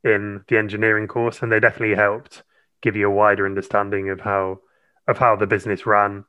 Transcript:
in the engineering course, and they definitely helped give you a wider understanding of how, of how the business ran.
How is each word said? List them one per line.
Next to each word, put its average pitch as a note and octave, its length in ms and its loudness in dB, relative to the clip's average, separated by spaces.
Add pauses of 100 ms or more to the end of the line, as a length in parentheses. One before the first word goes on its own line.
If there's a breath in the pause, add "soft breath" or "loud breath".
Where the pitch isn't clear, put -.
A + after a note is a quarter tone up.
in G#2 420 -2
the A2+ 100 2
engineering G#2+ 500 0
course, A#2 340 -4
and A2+ 100 -2
they A2 80 2
definitely A2 360 2
helped G#2 480 -2 (380)
give G#2+ 140 0
you G2+ 120 0
a G2+ 60 2
wider G2+ 320 2
understanding G2 640 -2
of F#2+ 120 -8
how, F#2+ 380 -2 (460)
of A#2+ 120 0
how A#2 180 4
the G2+ 120 -2
business G2+ 380 -4
ran. G2+ 440 2